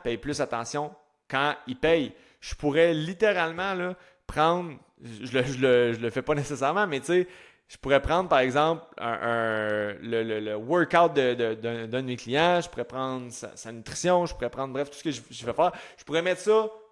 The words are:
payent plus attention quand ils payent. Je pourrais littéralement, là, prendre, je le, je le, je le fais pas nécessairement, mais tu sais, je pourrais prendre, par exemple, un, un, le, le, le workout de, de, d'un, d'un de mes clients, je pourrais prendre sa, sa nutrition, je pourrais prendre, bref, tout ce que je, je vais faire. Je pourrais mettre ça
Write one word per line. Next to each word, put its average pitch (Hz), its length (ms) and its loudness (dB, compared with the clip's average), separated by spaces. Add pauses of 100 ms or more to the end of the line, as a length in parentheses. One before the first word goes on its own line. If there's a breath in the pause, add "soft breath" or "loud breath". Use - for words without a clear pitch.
payent 117 140 -2
plus 143 220 -6
attention 143 540 -4 (340)
quand 143 280 0 (100)
ils 127 100 -8
payent. 156 360 2 (260 soft breath)
Je - 160 -12
pourrais 160 400 4
littéralement, 180 800 0
là, 180 220 -4 (320 soft breath)
prendre, 160 460 0 (280)
je 117 340 -6
le, 127 60 4
je 135 160 -2
le, 123 340 6
je 110 60 -2
le 117 120 -2
fais 131 120 -4
pas 151 140 0
nécessairement, 147 500 0
mais 143 140 -2
tu 127 60 -12
sais, 180 220 4 (380 loud breath)
je - 100 -20
pourrais 139 240 4
prendre, 170 280 0
par 156 100 6
exemple, 147 460 2 (140)
un, 117 220 -4
un, 107 760 0
le, 113 280 -2
le, 110 160 -2
le 107 160 -4
workout 160 580 4
de, 131 220 2
de, 117 200 0
d'un, 113 340 -8
d'un 127 140 -4
de 135 40 -6
mes 127 100 -4
clients, 165 440 2
je 165 80 -8
pourrais 123 160 -8
prendre 127 480 -8
sa, - 240 -14
sa 117 160 -16
nutrition, 170 540 0
je - 80 -8
pourrais 120 160 -4
prendre, 135 220 -8
bref, 139 160 -4
tout - 100 -18
ce - 40 -20
que 160 80 -4
je, 123 180 -6
je - 160 -16
vais 117 80 -4
faire. 170 200 2 (260 loud breath)
Je - 60 -20
pourrais 156 180 -2
mettre 180 200 -2
ça 220 280 4 (220)